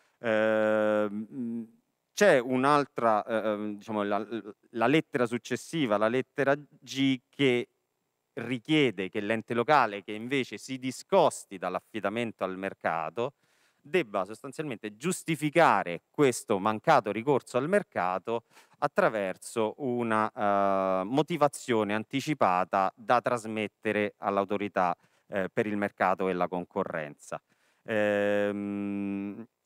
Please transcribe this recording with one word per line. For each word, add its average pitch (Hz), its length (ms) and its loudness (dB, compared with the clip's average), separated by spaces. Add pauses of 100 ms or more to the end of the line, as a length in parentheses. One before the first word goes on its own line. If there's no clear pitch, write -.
(200)
Ehm, 110 1500 0 (480)
c'è 185 240 6
un'altra, 127 880 2
ehm, 107 500 -2
diciamo, 104 280 -4
la, 101 220 -2 (440)
la 117 160 0
lettera 139 400 2
successiva, 117 720 -2
la 110 100 2
lettera 131 460 0
G, 135 720 -2
che 123 400 0 (720)
richiede 120 720 0
che 110 100 -6
l'ente 110 340 -2
locale, 117 520 2
che 110 80 -10
invece 117 460 -4
si 131 200 -12
discosti 131 800 0
dall'affidamento 98 840 -4
al 92 120 -4
mercato, 95 760 -4 (480)
debba 120 440 -2
sostanzialmente 110 720 -10
giustificare 139 1120 2
questo 123 480 2
mancato 110 520 2
ricorso 113 460 -2
al 139 120 0
mercato 113 760 -2 (340)
attraverso 110 1000 0
una, 117 540 0
eh, 98 720 0
motivazione 131 920 0
anticipata 101 1000 0
da 120 260 0
trasmettere 107 1000 -4
all'autorità, 98 800 0 (320)
eh, 95 240 -4
per 117 140 -2
il 104 100 -4
mercato 95 520 0
e 92 40 0
la 87 160 0
concorrenza. 82 920 -6 (440)
Ehm, 101 1600 -2 (220)